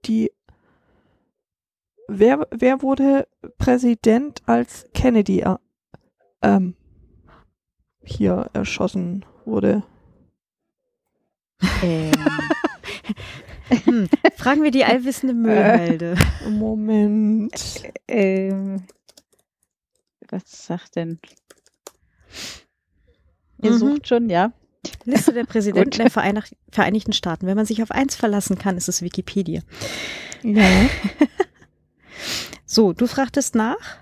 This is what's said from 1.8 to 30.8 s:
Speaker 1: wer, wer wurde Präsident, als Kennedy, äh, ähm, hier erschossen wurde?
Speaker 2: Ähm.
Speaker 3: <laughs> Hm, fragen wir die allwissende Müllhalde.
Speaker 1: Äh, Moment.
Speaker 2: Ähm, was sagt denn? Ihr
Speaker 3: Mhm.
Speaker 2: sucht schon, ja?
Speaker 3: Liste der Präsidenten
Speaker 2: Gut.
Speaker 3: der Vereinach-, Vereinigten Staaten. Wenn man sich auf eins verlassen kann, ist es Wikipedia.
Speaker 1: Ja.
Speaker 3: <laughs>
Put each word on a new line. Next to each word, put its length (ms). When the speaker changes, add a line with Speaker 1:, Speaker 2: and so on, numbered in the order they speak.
Speaker 1:
wer, 420
wer 320
wurde 460
Präsident, 880
als 460
Kennedy, 500
äh, 140
ähm, 320
hier 520
erschossen 720
wurde? 380
Speaker 2:
Ähm. 340
Speaker 3:
<laughs> 340
Hm, 220
fragen 260
wir 80
die 140
allwissende 500
Müllhalde. 800
Speaker 1:
Äh, 60
Moment. 1300
Speaker 2:
Ähm, 760
was 380
sagt 280
denn? 240
Ihr 120
Speaker 3:
Mhm. 60
Speaker 2:
sucht 280
schon, 240
ja? 220
Speaker 3:
Liste 280
der 140
Präsidenten 440
Speaker 2:
Gut. 80
Speaker 3:
der 140
Vereinach-, 400
Vereinigten 420
Staaten. 360
Wenn 80
man 100
sich 160
auf 80
eins 240
verlassen 420
kann, 200
ist 120
es 140
Wikipedia. 600
Speaker 1:
Ja. 220
Speaker 3:
<laughs> 220